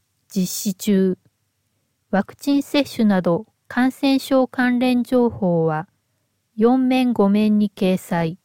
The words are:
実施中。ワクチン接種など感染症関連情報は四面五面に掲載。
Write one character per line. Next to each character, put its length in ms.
実 180
施 300
中。 420
ワ 120
ク 120
チ 180
ン 80
接 220
種 200
な 180
ど 260
感 240
染 280
症 280
関 300
連 260
情 260
報 360
は 240
四 320
面 260
五 160
面 280
に 180
掲 220
載。 480